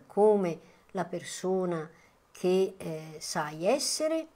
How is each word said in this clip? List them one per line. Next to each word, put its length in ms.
come 540
la 140
persona 840
che, 460
eh, 400
sai 480
essere 680